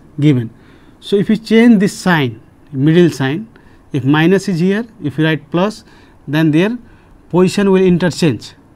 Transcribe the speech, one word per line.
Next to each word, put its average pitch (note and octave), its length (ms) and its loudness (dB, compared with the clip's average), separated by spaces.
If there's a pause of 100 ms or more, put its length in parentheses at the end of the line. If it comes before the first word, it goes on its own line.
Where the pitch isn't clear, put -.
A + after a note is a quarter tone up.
(200)
given. C3 300 0 (500)
So, - 160 -6
if G3+ 140 0
you G#3+ 80 2
change A3+ 420 4
this F3 160 -2
sign, D3 460 -2 (300)
middle D#3 400 2
sign, C#3+ 360 -6 (460)
if A#2+ 100 -4
minus E3 460 2
is E3+ 100 -2
here, G3 260 -2 (160)
if D3 160 -8
you D#3 60 0
write D#3 260 -4
plus, F#3+ 360 -4 (420)
then D#3 240 0
their G3 260 0 (520)
position F#3 420 0
will F#3 100 2
interchange, F3 720 -2 (220)